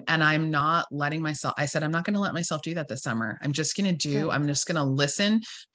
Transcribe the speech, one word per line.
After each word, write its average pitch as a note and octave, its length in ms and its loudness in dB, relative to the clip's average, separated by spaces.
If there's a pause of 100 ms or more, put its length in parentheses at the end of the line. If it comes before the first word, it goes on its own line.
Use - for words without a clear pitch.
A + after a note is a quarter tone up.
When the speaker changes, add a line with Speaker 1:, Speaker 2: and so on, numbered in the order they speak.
Speaker 1:
and D#3+ 160 4
I'm D#3 280 2
not D3 400 2
letting D3 320 -2
myself, D3+ 340 -2
I D3 80 0
said, D3 180 -2
"I'm D#3 80 0
not E3 140 0
gonna G#3 160 0
let F#3+ 140 -2
myself E3 260 -2
do E3 140 -4
that D#3 120 -4
this B2 160 -8
summer. A2+ 380 -2
I'm C#3+ 120 -2
just D3 220 -2
gonna G3 180 2
do, D3 360 0
Speaker 2:
Good. - 20 0
Speaker 1:
I'm D3 160 2
just C#3+ 200 0
gonna D#3+ 180 2
listen D3 560 2 (340)